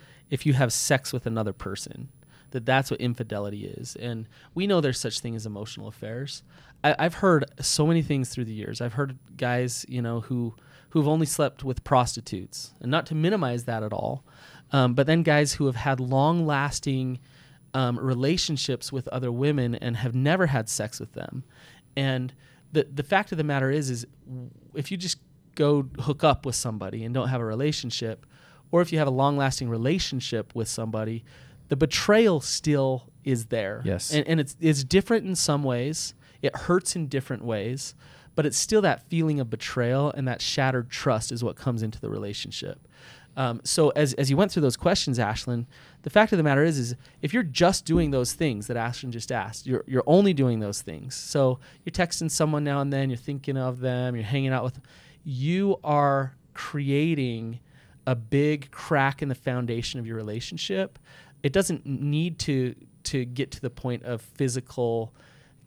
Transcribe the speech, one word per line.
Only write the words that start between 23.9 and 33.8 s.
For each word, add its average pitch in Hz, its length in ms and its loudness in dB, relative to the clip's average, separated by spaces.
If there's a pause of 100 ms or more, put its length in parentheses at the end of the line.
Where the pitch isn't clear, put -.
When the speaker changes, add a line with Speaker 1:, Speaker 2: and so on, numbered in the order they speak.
Speaker 1:
w-, 127 240 -12 (240)
if - 180 -6
you 196 60 -4
just 175 220 -6 (360)
go 147 280 4 (180)
hook 139 220 -2
up 147 220 4
with 123 100 -4
somebody 110 500 -6
and 117 80 -4
don't 127 160 0
have 127 100 0
a 117 60 -2
relationship, 117 800 -2 (460)
or 175 100 6
if 170 100 2
you 160 80 2
have 147 80 4
a 135 40 2
long-lasting 135 580 2
relationship 123 840 -2
with 113 140 -2
somebody, 110 560 -4 (460)
the 143 80 0
betrayal 190 640 4
still 135 680 0 (140)
is 120 220 0
there. 110 400 -2